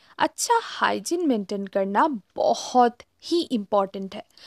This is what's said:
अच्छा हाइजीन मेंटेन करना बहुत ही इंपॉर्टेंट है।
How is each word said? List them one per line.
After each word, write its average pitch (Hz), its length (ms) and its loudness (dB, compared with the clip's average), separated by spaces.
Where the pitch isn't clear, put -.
अच्छा 453 440 0
हाइजीन 214 640 -2
मेंटेन 202 400 -2
करना 202 400 2
बहुत - 680 2
ही 339 180 0
इंपॉर्टेंट 196 760 -2
है। 214 80 -12